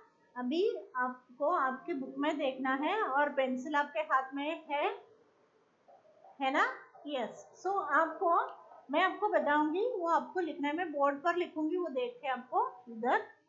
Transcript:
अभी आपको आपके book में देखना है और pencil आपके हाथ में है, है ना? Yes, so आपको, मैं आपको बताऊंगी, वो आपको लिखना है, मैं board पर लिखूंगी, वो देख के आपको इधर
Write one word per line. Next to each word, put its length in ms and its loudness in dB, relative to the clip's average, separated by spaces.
अभी 580 0
आपको 540 -2
आपके 440 0
book 240 -6
में 200 0
देखना 380 -2
है 280 0
और 260 2
pencil 460 -2
आपके 240 0
हाथ 340 0
में 360 -6
है, 140 0
है 100 2
ना? 160 4
Yes, 560 -6
so 140 0
आपको, 580 2
मैं 120 4
आपको 260 2
बताऊंगी, 600 4
वो 180 -2
आपको 320 2
लिखना 280 -2
है, 80 0
मैं 160 -2
board 320 2
पर 120 2
लिखूंगी, 420 -2
वो 100 -2
देख 340 -4
के 60 -6
आपको 640 -2
इधर 360 0